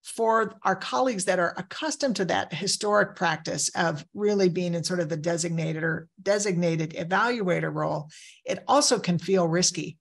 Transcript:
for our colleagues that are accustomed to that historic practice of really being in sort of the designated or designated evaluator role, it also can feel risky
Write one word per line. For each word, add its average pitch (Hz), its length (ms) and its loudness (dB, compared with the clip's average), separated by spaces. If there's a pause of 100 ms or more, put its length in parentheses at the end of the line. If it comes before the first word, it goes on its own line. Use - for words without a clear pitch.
for 226 600 0
our 190 140 2
colleagues 247 480 0
that 185 160 2
are 170 160 2
accustomed 277 580 -2
to 196 100 0
that 170 300 0
historic 202 640 0
practice 160 540 -2
of 165 340 -2 (100)
really 202 340 2
being 175 260 0
in 165 100 -4
sort 175 160 -2
of 160 80 -2
the 160 80 -4
designated 160 680 -2
or 160 260 -4 (140)
designated 170 680 0
evaluator 180 840 0
role, 156 340 -4 (360)
it - 240 -6
also 240 320 4
can 175 180 0
feel 185 300 2
risky 165 520 -2